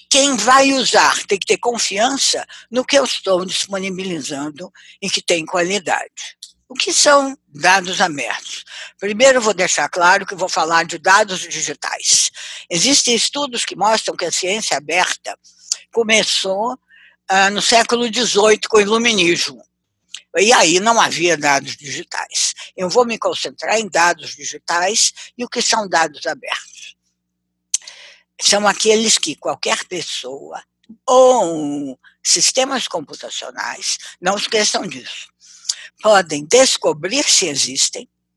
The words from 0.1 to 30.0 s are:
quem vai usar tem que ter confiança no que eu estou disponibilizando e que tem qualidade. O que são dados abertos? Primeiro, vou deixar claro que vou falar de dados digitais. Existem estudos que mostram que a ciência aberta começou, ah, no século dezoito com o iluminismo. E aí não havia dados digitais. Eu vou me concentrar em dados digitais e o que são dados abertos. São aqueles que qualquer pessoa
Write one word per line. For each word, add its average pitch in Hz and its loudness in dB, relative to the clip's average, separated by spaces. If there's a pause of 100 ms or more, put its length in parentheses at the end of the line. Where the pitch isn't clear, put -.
quem 277 2
vai 269 4
usar 185 2
tem 196 0
que - -8
ter 196 0
confiança 233 -2 (260)
no 247 -2
que 277 2
eu 262 4
estou 190 -2
disponibilizando 180 -8 (280)
e 196 -6
que - -4
tem 170 0
qualidade. 175 -4 (300)
O 254 -18
que 330 -2
são 277 4 (100)
dados 180 0
abertos? 139 -4 (340)
Primeiro, 240 4
vou 214 0
deixar 165 0
claro 185 2
que 196 -10
vou 180 -4
falar 165 0
de 165 -8
dados 185 2
digitais. - -2 (380)
Existem 233 2
estudos 254 -2
que 175 -10
mostram 196 0
que - -6
a 160 -4
ciência 185 -2
aberta 156 -4 (540)
começou, 220 0 (520)
ah, 190 4
no 202 -4
século 240 2
dezoito 214 2
com 214 4
o - 8
iluminismo. 196 0 (760)
E 202 6
aí 185 6
não 226 4
havia 160 2
dados 139 0
digitais. - -6 (220)
Eu 185 -4
vou 233 2
me 226 -6
concentrar 165 -4
em 214 -4
dados 165 0
digitais 175 -2 (260)
e 240 -6
o 226 -12
que 240 -4
são 220 -2
dados 165 -2
abertos. - -10 (1400)
São 208 2
aqueles 214 2
que 151 -4
qualquer 208 -6
pessoa 147 -10 (460)